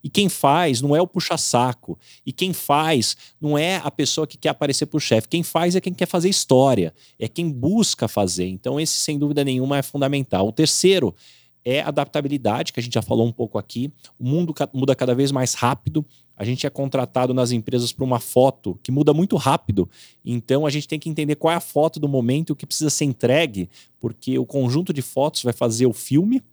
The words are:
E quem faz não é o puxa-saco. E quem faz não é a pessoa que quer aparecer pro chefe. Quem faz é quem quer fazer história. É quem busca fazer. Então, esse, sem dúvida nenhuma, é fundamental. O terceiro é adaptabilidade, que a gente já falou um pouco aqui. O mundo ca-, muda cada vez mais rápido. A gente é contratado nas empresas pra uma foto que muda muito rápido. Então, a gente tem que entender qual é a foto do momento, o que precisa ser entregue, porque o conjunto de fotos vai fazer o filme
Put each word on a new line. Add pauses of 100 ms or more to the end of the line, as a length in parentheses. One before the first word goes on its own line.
E
quem
faz
não
é
o
puxa-saco. (280)
E
quem
faz (220)
não
é
a
pessoa
que
quer
aparecer
pro
chefe.
Quem
faz
é
quem
quer
fazer
história. (240)
É
quem
busca
fazer.
Então,
esse,
sem
dúvida
nenhuma,
é
fundamental.
O
terceiro (520)
é
adaptabilidade,
que
a
gente
já
falou
um
pouco
aqui. (260)
O
mundo
ca-,
muda
cada
vez
mais
rápido. (300)
A
gente
é
contratado
nas
empresas
pra
uma
foto
que
muda
muito
rápido. (340)
Então,
a
gente
tem
que
entender
qual
é
a
foto
do
momento,
o
que
precisa
ser
entregue, (300)
porque
o
conjunto
de
fotos
vai
fazer
o
filme (120)